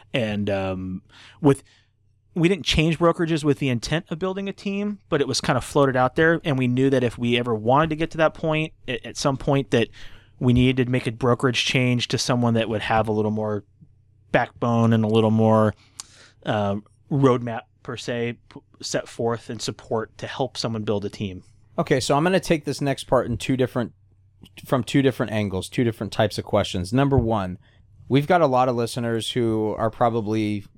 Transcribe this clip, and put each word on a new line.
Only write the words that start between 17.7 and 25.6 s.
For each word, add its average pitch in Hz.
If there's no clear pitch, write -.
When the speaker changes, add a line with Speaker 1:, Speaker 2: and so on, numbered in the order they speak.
Speaker 1:
per 123
se, 120
p-, 143
set -
forth 117
and 127
support -
to 117
help -
someone 113
build 104
a 101
team. 92
Speaker 2:
Okay, 147
so 147
I'm 147
gonna 185
take 160
this 139
next 139
part 120
in 113
two -
different, 123
from 127
two -
different 131
angles, 98